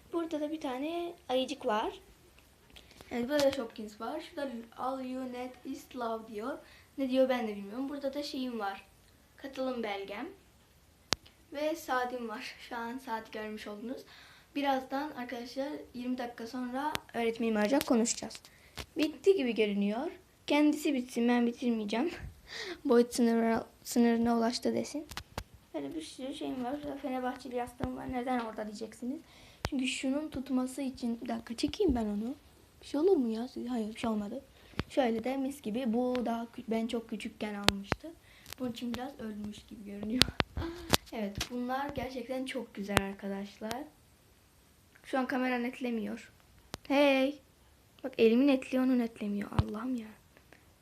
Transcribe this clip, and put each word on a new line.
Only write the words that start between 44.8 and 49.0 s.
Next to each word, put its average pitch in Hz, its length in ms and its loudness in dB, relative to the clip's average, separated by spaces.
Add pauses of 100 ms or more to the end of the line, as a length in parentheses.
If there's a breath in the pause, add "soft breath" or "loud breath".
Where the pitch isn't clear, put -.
Şu 269 120 -2
an 254 80 2
kamera 254 320 0
netlemiyor. 240 760 -4 (560)
Hey! 277 520 6 (640)
Bak, 269 140 -6
elimi 233 280 8
netliyor, 262 380 4
onu 262 140 6
netlemiyor. 208 520 -2